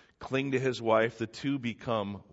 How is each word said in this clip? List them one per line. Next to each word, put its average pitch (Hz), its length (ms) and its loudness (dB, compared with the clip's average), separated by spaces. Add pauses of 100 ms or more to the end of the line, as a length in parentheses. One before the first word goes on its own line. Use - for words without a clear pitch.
(200)
cling 135 320 -2
to 127 80 2
his 127 220 0
wife, 113 360 4
the 113 100 -2
two 139 320 -4
become 107 720 -4